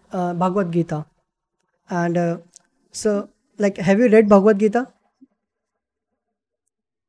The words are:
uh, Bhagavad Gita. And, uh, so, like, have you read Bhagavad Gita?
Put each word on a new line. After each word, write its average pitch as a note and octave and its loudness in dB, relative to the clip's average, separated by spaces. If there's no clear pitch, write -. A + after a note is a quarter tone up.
uh, F3 -4
Bhagavad F3+ -2
Gita. E3 -4
And, E3+ -4
uh, E3+ -2
so, G#3 -4
like, G3+ -2
have G3 0
you A#3+ 4
read A3 4
Bhagavad G3+ 4
Gita? A3 0